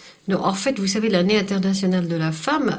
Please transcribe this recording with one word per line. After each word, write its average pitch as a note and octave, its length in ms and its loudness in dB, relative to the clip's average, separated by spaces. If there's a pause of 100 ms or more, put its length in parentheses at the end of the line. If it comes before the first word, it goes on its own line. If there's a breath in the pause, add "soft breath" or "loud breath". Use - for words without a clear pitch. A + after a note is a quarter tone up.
(280 loud breath)
Non, F#3+ 160 0
en F#3+ 120 0
fait, C4+ 240 0
vous G3 80 -2
savez, G#3+ 200 0
l'année G3 300 4
internationale F#3+ 720 0
de E3 80 -2
la D#3+ 160 0
femme C4+ 480 -2